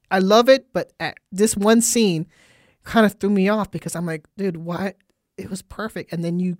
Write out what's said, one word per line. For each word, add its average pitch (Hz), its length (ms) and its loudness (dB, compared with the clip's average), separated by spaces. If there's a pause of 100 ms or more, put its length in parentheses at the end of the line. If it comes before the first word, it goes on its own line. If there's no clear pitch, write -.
(100)
I 190 100 0
love 220 280 4
it, 269 240 6
but - 280 -6
at 160 180 -8 (140)
this 208 240 0
one 214 260 4
scene 185 440 0 (600)
kinda 220 220 4
threw 202 220 -4
me 196 180 2
off 208 220 -2
because - 260 -10
I'm 170 100 -6
like, 160 200 -8 (100)
"Dude, 190 220 -6
why?" 170 360 -6 (420)
It 190 140 -12
was 190 120 -10
perfect, - 500 -12
and 170 120 -6
then 170 140 -4
you 180 220 -2